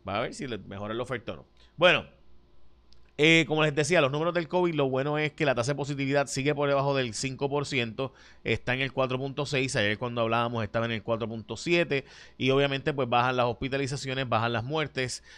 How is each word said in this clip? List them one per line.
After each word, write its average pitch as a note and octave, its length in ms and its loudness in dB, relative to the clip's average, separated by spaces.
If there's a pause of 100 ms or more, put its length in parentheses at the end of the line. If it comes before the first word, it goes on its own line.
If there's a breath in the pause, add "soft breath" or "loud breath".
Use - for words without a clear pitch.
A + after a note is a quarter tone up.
vas G2 100 -4
a A2 60 0
ver C3+ 120 -4
si - 140 -8
le A2+ 100 -6
mejora G2+ 360 -8
la A#2+ 100 -4
oferta A#2 300 -8
o - 20 -12
no. C2 100 -18 (300 soft breath)
Bueno, D3+ 300 4 (1120)
eh, E3 320 6
como D#3 140 2
les D3+ 120 0
decía, D#3 240 2
los C3+ 140 4
números E3 200 0
del E3+ 140 -2
covid, F3+ 280 0
lo C#3 140 2
bueno C#3 280 0
es D3+ 160 -2
que D#3 100 -2
la C3+ 120 4
tasa A#2+ 180 0
de - 20 -4
positividad C#3 520 0
sigue C#3+ 280 0
por C#3+ 140 0
debajo C#3 260 2
del B2+ 180 -2
cinco C3 360 -4
por C#3+ 160 -2
ciento, B2 480 -4 (320 soft breath)
está A2+ 280 0
en B2+ 60 -2
el C3+ 140 -2
cuatro C3 240 0
punto C#3 280 -4
seis, C3 300 0
ayer G#2+ 220 2
cuando A#2+ 240 -4
hablábamos A#2 420 0
estaba A2+ 220 -2
en A#2 80 -2
el G#2+ 100 -6
cuatro A#2 240 -2
punto A2 300 -8
siete, E3 480 2 (320 loud breath)
y C3 140 2
obviamente, C#3 420 2
pues, C3 160 -2
bajan B2 260 4
las B2 120 2
hospitalizaciones, C3 800 -4
bajan A#2 240 2
las A2+ 100 -2
muertes, C3 580 -4 (160 loud breath)